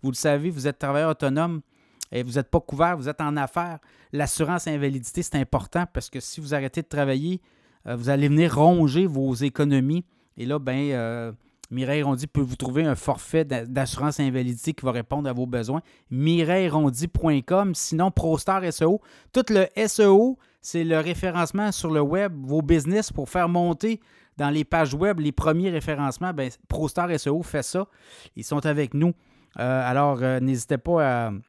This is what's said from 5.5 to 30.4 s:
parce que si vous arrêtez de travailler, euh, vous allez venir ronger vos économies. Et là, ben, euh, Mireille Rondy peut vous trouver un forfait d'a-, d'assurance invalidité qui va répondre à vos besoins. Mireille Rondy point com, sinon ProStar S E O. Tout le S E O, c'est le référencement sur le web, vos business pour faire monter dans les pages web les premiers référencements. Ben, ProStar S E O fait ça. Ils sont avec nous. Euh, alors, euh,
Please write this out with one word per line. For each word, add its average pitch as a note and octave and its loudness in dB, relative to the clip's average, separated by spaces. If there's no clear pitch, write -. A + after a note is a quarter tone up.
parce - -8
que C3 -10
si - -12
vous C#3+ -4
arrêtez C#3 -4
de - -10
travailler, D3 0
euh, A#2+ -6
vous A#2+ -2
allez C#3 4
venir D3+ 6
ronger D#3+ 6
vos C3+ 0
économies. C#3+ 2
Et A#2+ -10
là, C#3+ -2
ben, C3+ -4
euh, A#2 -4
Mireille C3 -2
Rondy C#3 -2
peut C#3+ 0
vous B2+ -2
trouver C3+ -2
un D3 2
forfait D3+ -2
d'a-, B2 -4
d'assurance C3 -2
invalidité B2+ -2
qui - -12
va B2+ 0
répondre C#3 -4
à C3 -4
vos B2 -2
besoins. B2 -2
Mireille E3 2
Rondy D3 0
point D3+ 2
com, F#3 0
sinon E3+ 0
ProStar F3 0
S E3 -2
E - 4
O. F#3 4
Tout B3+ 2
le F#3+ 4
S G#3+ 0
E G#3 8
O, A3 6
c'est E3+ -4
le D#3+ 2
référencement F3 -2
sur E3+ -4
le D3+ 2
web, F3+ 0
vos D3 0
business E3 2
pour C#3 -8
faire F3 0
monter F3 0
dans C#3+ 0
les D3 0
pages D3+ 0
web F3+ 0
les D3 0
premiers E3 2
référencements. D3+ -4
Ben, C3+ -4
ProStar D#3+ -2
S D#3 -2
E C#3+ 0
O E3 0
fait D3 -4
ça. F#3+ -4
Ils A2+ -12
sont C#3+ -2
avec D3 0
nous. E3 2
Euh, B2+ 0
alors, C#3 2
euh, C3 2